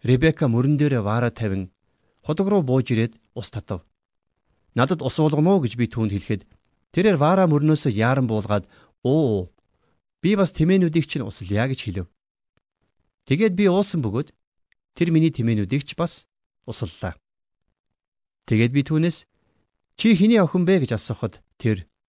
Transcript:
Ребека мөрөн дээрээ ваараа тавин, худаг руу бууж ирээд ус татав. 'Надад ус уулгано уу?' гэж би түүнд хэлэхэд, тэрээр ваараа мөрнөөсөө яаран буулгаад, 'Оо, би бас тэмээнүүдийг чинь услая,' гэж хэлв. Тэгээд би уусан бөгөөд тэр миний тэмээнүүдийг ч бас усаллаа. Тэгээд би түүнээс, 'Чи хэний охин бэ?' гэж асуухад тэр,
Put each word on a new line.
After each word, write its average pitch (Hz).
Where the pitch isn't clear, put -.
Ребека 139
мөрөн 127
дээрээ 139
ваараа 113
тавин, 98
худаг 165
руу 202
бууж 127
ирээд 113
ус -
татав. 98
'Надад 139
ус 131
уулгано 156
уу?' 151
гэж 117
би 120
түүнд 110
хэлэхэд, 101
тэрээр 190
ваараа 170
мөрнөөсөө 147
яаран 120
буулгаад, 101
'Оо, 123
би 202
бас 196
тэмээнүүдийг 170
чинь 127
услая,' 101
гэж 135
хэлв. 90
Тэгээд 180
би 202
уусан 190
бөгөөд 120
тэр 170
миний 160
тэмээнүүдийг 113
ч -
бас -
усаллаа. 98
Тэгээд 117
би 139
түүнээс, 160
'Чи 226
хэний 214
охин 180
бэ?' 170
гэж 120
асуухад -
тэр, 107